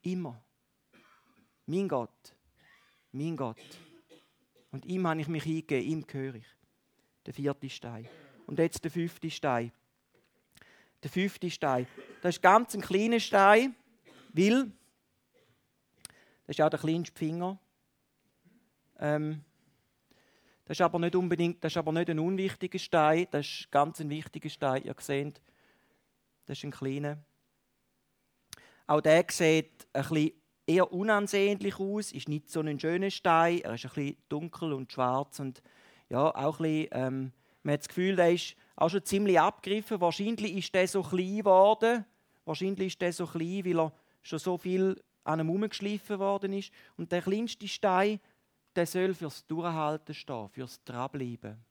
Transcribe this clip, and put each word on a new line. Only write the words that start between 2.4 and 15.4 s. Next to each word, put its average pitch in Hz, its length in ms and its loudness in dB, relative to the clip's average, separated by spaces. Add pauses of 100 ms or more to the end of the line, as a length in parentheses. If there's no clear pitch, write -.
Mein 151 260 -6
Gott. 120 200 -6 (1120)
Und 139 140 -14
ihm 185 220 -2
habe 160 140 0
ich 147 60 -6
mich 160 160 -4
hingegeben, 151 440 -2
ihm 156 200 -4
gehöre 135 280 -10
ich. 113 120 -20 (760)
Der - 80 -12
vierte 139 360 -4
Stein. 117 380 -14 (380)
Und 156 140 -6
jetzt 165 240 0
der 160 80 -6
fünfte 165 400 -6
Stein. 120 400 -2 (1300)
Der 139 80 -10
fünfte 185 400 -2
Stein. 127 380 -2 (340)
Das 175 140 0
ist - 60 -8
ganz 214 340 6
ein 196 60 -4
kleiner 226 380 2
Stein, 214 540 6 (600)
weil 214 380 4 (1700)